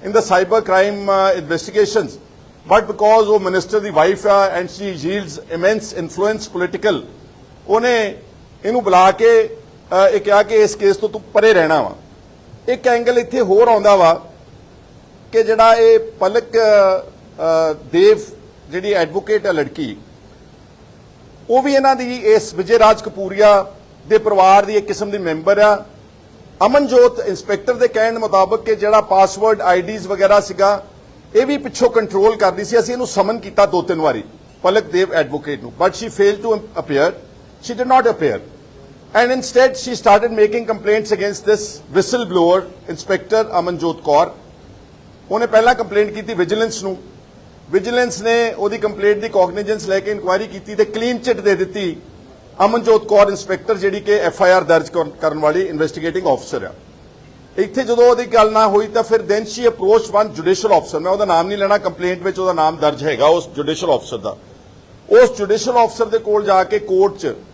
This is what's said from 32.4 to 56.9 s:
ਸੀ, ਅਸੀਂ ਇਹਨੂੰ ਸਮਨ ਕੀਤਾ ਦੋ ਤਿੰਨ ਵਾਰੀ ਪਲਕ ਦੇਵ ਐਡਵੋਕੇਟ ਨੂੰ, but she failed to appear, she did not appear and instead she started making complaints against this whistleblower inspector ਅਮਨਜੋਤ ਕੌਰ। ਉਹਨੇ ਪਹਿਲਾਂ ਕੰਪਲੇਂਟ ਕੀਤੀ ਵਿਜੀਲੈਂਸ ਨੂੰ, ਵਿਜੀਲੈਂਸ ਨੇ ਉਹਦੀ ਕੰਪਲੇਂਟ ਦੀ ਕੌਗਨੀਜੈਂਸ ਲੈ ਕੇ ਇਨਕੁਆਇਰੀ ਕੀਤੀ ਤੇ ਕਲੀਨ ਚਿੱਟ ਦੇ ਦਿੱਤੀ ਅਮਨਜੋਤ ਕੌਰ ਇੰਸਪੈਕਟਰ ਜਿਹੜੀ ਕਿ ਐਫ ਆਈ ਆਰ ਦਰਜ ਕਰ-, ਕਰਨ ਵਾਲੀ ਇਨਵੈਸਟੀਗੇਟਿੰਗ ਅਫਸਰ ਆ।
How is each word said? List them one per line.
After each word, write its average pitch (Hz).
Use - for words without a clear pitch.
ਸੀ, 233
ਅਸੀਂ 233
ਇਹਨੂੰ 247
ਸਮਨ 202
ਕੀਤਾ 202
ਦੋ 175
ਤਿੰਨ 175
ਵਾਰੀ 127
ਪਲਕ 202
ਦੇਵ 180
ਐਡਵੋਕੇਟ 147
ਨੂੰ, 120
but 185
she 220
failed 202
to 220
appear, 156
she 233
did 254
not 247
appear 117
and 247
instead 254
she 254
started 214
making 220
complaints 214
against 196
this 208
whistleblower 185
inspector 196
ਅਮਨਜੋਤ 170
ਕੌਰ। 151
ਉਹਨੇ 226
ਪਹਿਲਾਂ 226
ਕੰਪਲੇਂਟ 208
ਕੀਤੀ 214
ਵਿਜੀਲੈਂਸ 208
ਨੂੰ, 190
ਵਿਜੀਲੈਂਸ 208
ਨੇ 233
ਉਹਦੀ 208
ਕੰਪਲੇਂਟ 208
ਦੀ 220
ਕੌਗਨੀਜੈਂਸ 196
ਲੈ 190
ਕੇ 196
ਇਨਕੁਆਇਰੀ 190
ਕੀਤੀ 196
ਤੇ 208
ਕਲੀਨ 226
ਚਿੱਟ 233
ਦੇ 196
ਦਿੱਤੀ 185
ਅਮਨਜੋਤ 214
ਕੌਰ 202
ਇੰਸਪੈਕਟਰ 202
ਜਿਹੜੀ 196
ਕਿ 202
ਐਫ 185
ਆਈ 180
ਆਰ 185
ਦਰਜ 160
ਕਰ-, 160
ਕਰਨ 156
ਵਾਲੀ 156
ਇਨਵੈਸਟੀਗੇਟਿੰਗ 160
ਅਫਸਰ 127
ਆ। 92